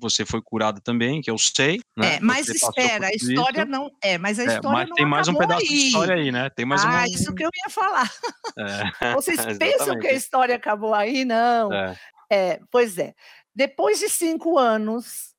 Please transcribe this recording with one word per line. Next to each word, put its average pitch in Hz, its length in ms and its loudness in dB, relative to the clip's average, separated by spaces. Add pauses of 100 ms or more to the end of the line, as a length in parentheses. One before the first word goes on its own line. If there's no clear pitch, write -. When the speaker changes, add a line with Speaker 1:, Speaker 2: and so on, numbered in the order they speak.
Speaker 1:
você 110 240 -2
foi 113 160 -2
curado 107 400 -2
também, 120 400 0
que 123 100 -6
eu 110 80 -2
sei, 156 420 2 (180)
né? 175 160 2
Speaker 2:
É, 147 60 -4
mas 254 260 2
Speaker 1:
Você 233 80 -4
passou 247 340 0
Speaker 2:
espera, 226 80 0
Speaker 1:
por 190 120 -4
Speaker 2:
a 208 60 -2
história 254 500 0
Speaker 1:
isso. - 0 -
Speaker 2:
não, 277 260 -6 (120)
é, 185 160 2
mas 202 200 -2
a 240 80 -2
Speaker 1:
É, 113 140 2
Speaker 2:
história - 60 -8
Speaker 1:
mas 127 220 0
Speaker 2:
não - 80 -12
Speaker 1:
tem 147 100 4
mais 147 220 2
um 180 60 2
Speaker 2:
acabou - 20 0
Speaker 1:
pedaço 175 320 2
de 294 60 0
Speaker 2:
aí. - 20 -
Speaker 1:
história 220 380 2
aí, 151 180 0
né? 127 180 -2
Tem 120 160 -4
mais 147 180 2
Speaker 2:
Ah, 247 200 2
Speaker 1:
uma 240 40 -2
Speaker 2:
isso 294 260 -2
que 311 100 -4
eu 330 60 -2 (140)
ia 403 60 -10
falar. 349 400 0
<laughs> - 480 -10
Speaker 1:
É, 101 340 -4
<laughs> 120 200 -2
Speaker 2:
Vocês 285 340 0 (120)
pensam 480 400 0
que 220 100 -2
a 269 40 4
Speaker 1:
exatamente. - 20 2
Speaker 2:
história 254 420 0
acabou 220 380 -2
aí? 262 300 0
Não. 226 540 2
Speaker 1:
É. 95 200 -4 (340)
Speaker 2:
É, 185 280 2 (100)
pois 233 280 2
é. 147 160 -6 (400)
Depois 330 460 0
de 427 100 -2
cinco 330 480 0
anos, 220 800 0